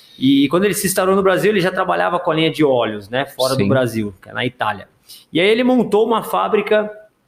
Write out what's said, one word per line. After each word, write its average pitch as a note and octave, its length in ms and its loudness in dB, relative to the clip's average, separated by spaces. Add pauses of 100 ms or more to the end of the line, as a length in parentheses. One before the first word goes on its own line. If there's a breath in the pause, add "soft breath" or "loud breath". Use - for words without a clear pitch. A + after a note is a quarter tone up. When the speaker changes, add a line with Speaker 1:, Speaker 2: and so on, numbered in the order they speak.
(180 loud breath)
Speaker 1:
e C#3 320 4
quando F3+ 160 2
ele F3+ 80 -2
se F#3 120 -4
instaurou F#3+ 300 0
no G3+ 60 2
Brasil, F#3 280 2
ele G#3 100 0
já F3+ 120 0
trabalhava F3+ 480 -2
com E3+ 100 -2
a D#3 40 -2
linha D#3+ 160 0
de D3 120 -2
óleos, A2 460 0
né? B2+ 160 -4
Fora C3 320 -4
do G#2+ 60 0
Speaker 2:
Sim. G2 60 0
Speaker 1:
Brasil, A2+ 540 -2
que - 60 -20
é G#2+ 40 -18
na A2+ 120 -6
Itália. G#2+ 420 -6 (460 loud breath)
E D#3+ 80 0
aí F#3+ 80 4
ele A#3 160 2
montou A3+ 420 2
uma A3 160 0
fábrica G#3 640 0 (400)